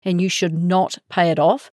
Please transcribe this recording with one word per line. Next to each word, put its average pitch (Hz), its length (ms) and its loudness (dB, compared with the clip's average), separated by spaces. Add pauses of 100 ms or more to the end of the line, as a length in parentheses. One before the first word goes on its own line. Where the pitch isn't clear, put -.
and 180 180 0
you 190 80 0
should 175 240 -2
not 175 440 -2 (120)
pay 170 200 0
it 156 80 0
off. 175 380 0